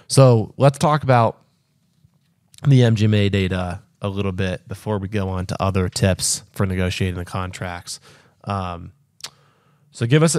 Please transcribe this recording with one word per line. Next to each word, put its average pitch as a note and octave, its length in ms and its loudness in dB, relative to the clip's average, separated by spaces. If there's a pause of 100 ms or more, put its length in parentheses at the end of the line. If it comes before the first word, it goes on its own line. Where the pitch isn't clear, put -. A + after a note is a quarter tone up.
so B2 500 4
let's C#3 200 2
talk D3+ 260 0
about A#2+ 380 2 (1300)
the C3 160 6
M A2+ 120 4
G G#2+ 100 2
M G#2+ 80 2
A G2+ 160 2
data F#2 520 -2 (200)
a G2+ 80 -6
little G2 220 -4
bit F#2 360 -6
before G#2 300 -6
we F#2+ 120 -8
go G2 200 -4
on F#2 160 -4
to - 160 -8
other F#2 280 0
tips - 520 -2 (120)
for G2+ 120 -2
negotiating F#2 500 -4
the F2+ 100 -8
contracts. F2+ 720 -10 (460)
Um, F2+ 480 -8 (1000)
so - 140 -6
give D3+ 180 4
us, D#3+ 160 0